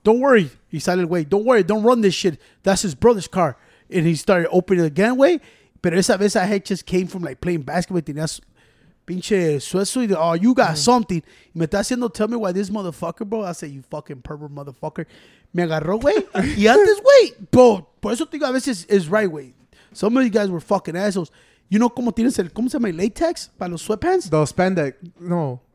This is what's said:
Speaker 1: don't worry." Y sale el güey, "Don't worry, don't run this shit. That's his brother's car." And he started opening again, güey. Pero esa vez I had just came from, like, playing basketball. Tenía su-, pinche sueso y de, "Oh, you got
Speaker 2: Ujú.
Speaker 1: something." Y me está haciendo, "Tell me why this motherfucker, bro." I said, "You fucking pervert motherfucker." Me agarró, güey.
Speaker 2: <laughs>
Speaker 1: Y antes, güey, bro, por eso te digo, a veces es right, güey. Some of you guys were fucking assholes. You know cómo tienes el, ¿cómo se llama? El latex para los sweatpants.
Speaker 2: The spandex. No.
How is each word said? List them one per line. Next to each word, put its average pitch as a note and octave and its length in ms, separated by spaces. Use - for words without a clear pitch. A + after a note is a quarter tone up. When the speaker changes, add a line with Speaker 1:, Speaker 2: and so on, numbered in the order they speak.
Speaker 1:
don't A3+ 200
worry." A#3 280
Y D#3 80
sale F3+ 220
el E3+ 60
güey, E3 180
"Don't G3 200
worry, A#3+ 180
don't G#3 220
run A#3+ 160
this G3 140
shit. E3 240
That's G3 220
his D3+ 120
brother's A3 300
car." E3 300
And E3 140
he E3 80
started F3 340
opening F3+ 360
again, F#3+ 320
güey. D4 240
Pero - 180
esa F#3+ 160
vez G3+ 220
I F3+ 80
had G3+ 200
just F#3+ 200
came F#3 220
from, F#3 140
like, D3+ 200
playing E3+ 220
basketball. E3+ 380
Tenía D3+ 280
su-, - 120
pinche F3 540
sueso G3 440
y A3 40
de, F#3+ 80
"Oh, E3 200
you A3 180
got A3+ 180
Speaker 2:
Ujú. D3+ 60
Speaker 1:
something." G3+ 440
Y E3 60
me E3 60
está G3 140
haciendo, A#3+ 300
"Tell G#3+ 180
me A#3 80
why G3+ 180
this G3 180
motherfucker, F3+ 560
bro." A3 180
I F3 80
said, D3+ 180
"You C3+ 180
fucking D3 320
pervert D3+ 300
motherfucker." C#3+ 560
Me F3 120
agarró, D#3+ 360
güey. D4 160
Speaker 2:
<laughs> G3+ 240
Speaker 1:
Y G#3 100
antes, G4+ 340
güey, B4+ 320
bro, A#3 380
por G#3 140
eso A3+ 140
te D4+ 100
digo, C#4+ 80
a B3+ 60
veces B3+ 380
es G3 200
right, G#3 200
güey. C#3+ 240
Some A3 240
of C4 60
you A#3+ 60
guys G#3 200
were E3+ 120
fucking F3+ 340
assholes. F#3 360
You G3+ 100
know A#3+ 100
cómo A#3+ 240
tienes A3+ 260
el, F3 120
¿cómo A#3+ 180
se D#4 80
llama? A#3 120
El D#3+ 80
latex C#4 600
para F3+ 140
los E3+ 100
sweatpants. D4+ 480
Speaker 2:
The D3+ 160
spandex. F3+ 520
No. E3 420